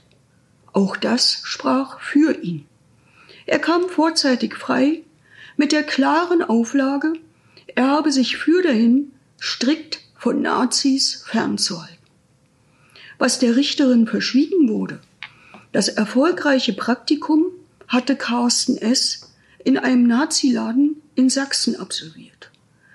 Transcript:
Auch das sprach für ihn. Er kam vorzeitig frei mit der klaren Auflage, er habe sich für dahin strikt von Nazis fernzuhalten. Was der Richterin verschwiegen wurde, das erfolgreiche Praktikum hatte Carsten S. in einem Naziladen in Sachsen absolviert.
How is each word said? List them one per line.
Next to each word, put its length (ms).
Auch 240
das 460
sprach 580
für 400
ihn. 240
Er 140
kam 280
vorzeitig 680
frei 480
mit 160
der 120
klaren 580
Auflage, 720
er 120
habe 240
sich 260
für 240
dahin 500
strikt 600
von 240
Nazis 840
fernzuhalten. 680
Was 200
der 160
Richterin 520
verschwiegen 600
wurde, 320
das 160
erfolgreiche 840
Praktikum 720
hatte 280
Carsten 640
S. 560
in 140
einem 300
Naziladen 960
in 140
Sachsen 460
absolviert. 760